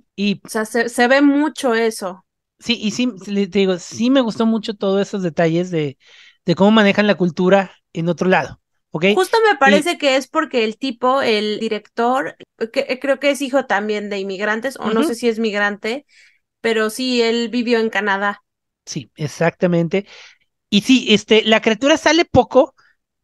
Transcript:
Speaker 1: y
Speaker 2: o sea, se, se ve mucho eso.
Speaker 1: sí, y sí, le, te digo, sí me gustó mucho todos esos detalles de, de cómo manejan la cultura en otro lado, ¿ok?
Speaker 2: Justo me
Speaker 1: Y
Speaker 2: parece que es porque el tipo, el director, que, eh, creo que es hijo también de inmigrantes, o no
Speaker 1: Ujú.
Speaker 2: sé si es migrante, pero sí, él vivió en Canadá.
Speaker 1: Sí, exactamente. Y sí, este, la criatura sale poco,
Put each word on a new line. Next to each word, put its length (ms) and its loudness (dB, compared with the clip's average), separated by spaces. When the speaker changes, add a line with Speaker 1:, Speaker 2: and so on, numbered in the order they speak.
Speaker 1:
y 280 -2
Speaker 2:
o 40 -20
sea, 160 -4
se, 240 -2
se 200 0
ve 140 4
mucho 520 2
eso. 500 -4
Speaker 1:
sí, 220 -4
y 120 -2
sí, 160 -2
le, 220 -2
te 120 0
digo, 180 0
sí 320 -4
me 100 4
gustó 260 -2
mucho 280 -2
todos 280 0
esos 200 -6
detalles 480 0
de, 280 -4
de 100 0
cómo 160 4
manejan 360 4
la 100 2
cultura 560 2
en 160 -4
otro 200 -2
lado, 320 -2
¿ok? 160 -4
Speaker 2:
Justo 300 2
me 160 2
Speaker 1:
Y 220 4
Speaker 2:
parece 120 -4
que 180 0
es 120 -2
porque 360 -2
el 140 -6
tipo, 440 -2
el 380 -2
director, 760 -4
que, 160 -2
eh, 120 -4
creo 200 -2
que 100 2
es 120 -4
hijo 240 -2
también 440 -4
de 80 -6
inmigrantes, 600 -6
o 120 -6
no 120 0
Speaker 1:
Ujú. 20 2
Speaker 2:
sé 100 -4
si 140 -2
es 100 -2
migrante, 680 -4
pero 280 0
sí, 320 -2
él 280 0
vivió 300 0
en 100 -2
Canadá. 520 -2
Speaker 1:
Sí, 320 -12
exactamente. 880 -2
Y 120 2
sí, 280 2
este, 340 2
la 180 2
criatura 360 2
sale 280 2
poco, 480 2